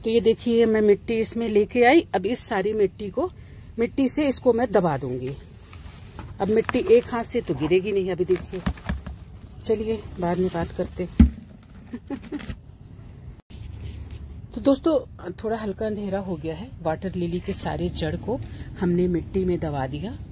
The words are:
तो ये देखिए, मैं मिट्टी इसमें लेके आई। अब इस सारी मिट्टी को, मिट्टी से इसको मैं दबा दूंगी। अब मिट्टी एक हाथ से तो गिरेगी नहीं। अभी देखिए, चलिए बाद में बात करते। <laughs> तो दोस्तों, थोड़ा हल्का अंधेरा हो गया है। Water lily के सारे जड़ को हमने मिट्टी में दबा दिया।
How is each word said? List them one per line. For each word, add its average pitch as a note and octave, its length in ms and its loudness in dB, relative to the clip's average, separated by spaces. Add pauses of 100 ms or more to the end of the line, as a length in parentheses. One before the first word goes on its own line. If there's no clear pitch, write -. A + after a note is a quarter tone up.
तो A#3 60 2
ये A#3 100 6
देखिए, A3+ 460 6
मैं G#3+ 140 4
मिट्टी G#3 340 6
इसमें A3+ 340 0
लेके G#3+ 360 4
आई। D4+ 300 8
अब F#3+ 120 0
इस A#3+ 120 0
सारी G#3 340 0
मिट्टी G#3 380 0
को, E4 200 -2 (480)
मिट्टी B3 300 2
से D4 200 2
इसको B3 240 2
मैं A#3 200 2
दबा F3 240 4
दूंगी। B2+ 340 -4 (1080)
अब F#3+ 80 0
मिट्टी A3 300 2
एक A#3+ 280 8
हाथ A#3 180 -4
से - 160 -2
तो F3 140 -4
गिरेगी F3+ 380 2
नहीं। F#3+ 180 0
अभी F3 140 0
देखिए, F3+ 360 -2 (1040)
चलिए A3 340 0 (220)
बाद F3 180 2
में F#3 160 2
बात E3 140 -2
करते। F3+ 380 -6
<laughs> - 180 -2 (3250)
तो B3 60 -6
दोस्तों, C4+ 720 2
थोड़ा A3 240 -4
हल्का A3 300 -4
अंधेरा G3+ 320 -4
हो F#3 180 -4
गया D#3+ 180 -6
है। G#3 160 -12 (120)
Water E3 320 -4
lily F3 260 -2
के F#3+ 120 -6
सारे E3+ 360 -4
जड़ E3 280 -2
को A#3 240 -4 (400)
हमने F3+ 280 2
मिट्टी F3+ 360 0
में F3 140 0
दबा D3 280 -2
दिया। D#3 320 -8 (120)